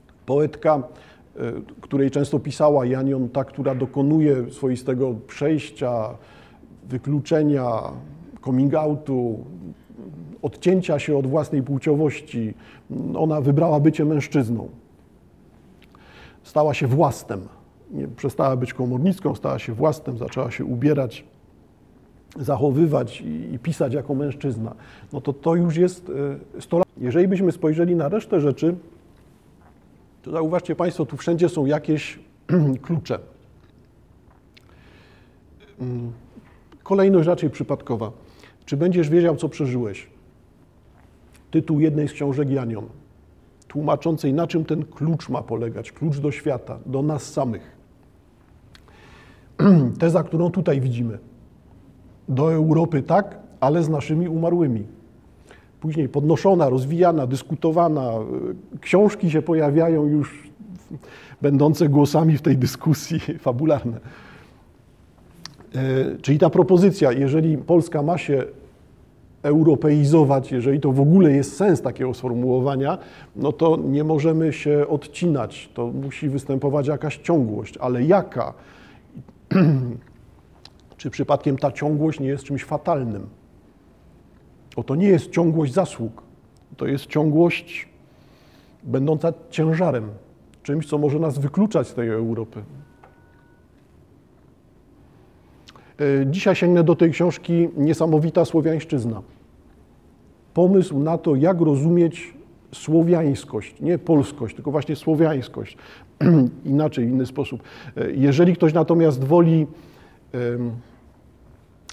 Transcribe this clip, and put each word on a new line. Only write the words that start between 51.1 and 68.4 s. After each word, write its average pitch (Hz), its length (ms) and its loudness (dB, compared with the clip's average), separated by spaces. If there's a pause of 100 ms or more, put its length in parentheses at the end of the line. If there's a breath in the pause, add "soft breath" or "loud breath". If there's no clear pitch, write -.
Do 143 240 0
Europy 156 500 2
tak, 196 360 0 (220)
ale 156 220 2
z 151 60 0
naszymi 156 400 -2
umarłymi. 165 580 0 (920 soft breath)
Później 156 280 -2
podnoszona, 156 600 2
rozwijana, 147 580 2
dyskutowana, 151 840 0
e, 113 80 -4 (600)
książki 196 500 2
się 151 120 2
pojawiają 160 640 2
już 147 440 -4 (920 loud breath)
będące 143 460 4
głosami 147 480 4
w - 60 -6
tej 135 140 2
dyskusji - 640 -2 (120)
<laughs> - 140 -8
fabularne. 123 540 -2 (1700 loud breath)
E, 131 480 0
czyli 143 160 4
ta 165 120 6
propozycja, 180 600 6
jeżeli 143 460 2
Polska 156 440 0
ma 165 160 -2
się 139 260 -2 (1000)